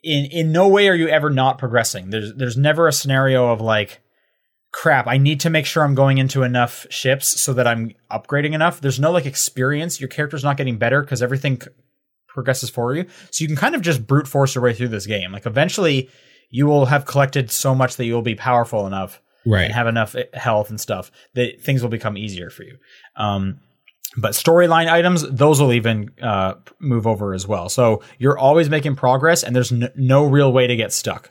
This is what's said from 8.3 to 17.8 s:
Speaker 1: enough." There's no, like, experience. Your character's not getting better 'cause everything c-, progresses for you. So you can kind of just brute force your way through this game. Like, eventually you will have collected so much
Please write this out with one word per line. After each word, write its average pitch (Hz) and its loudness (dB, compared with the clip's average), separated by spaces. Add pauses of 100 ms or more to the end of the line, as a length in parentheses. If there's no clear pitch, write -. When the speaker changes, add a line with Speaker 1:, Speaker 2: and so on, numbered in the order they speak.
Speaker 1:
enough." 165 0
There's 139 -2
no, 156 2
like, 170 0
experience. 143 -4
Your 131 -10
character's 147 -8
not 139 0
getting 127 -4
better 123 2
'cause 120 -4
everything 135 -2
c-, - -20 (580)
progresses 123 -4
for 120 -4
you. 180 -6 (260)
So - -6
you 160 -4
can 151 -4
kind 277 0
of 247 -2
just 139 -2
brute 143 2
force 139 0
your 123 -2
way 120 2
through 120 -4
this 101 -6
game. 95 -6
Like, 104 -14
eventually 139 0 (420)
you 131 0
will 147 4
have 139 2
collected 139 -2
so 135 0
much 131 0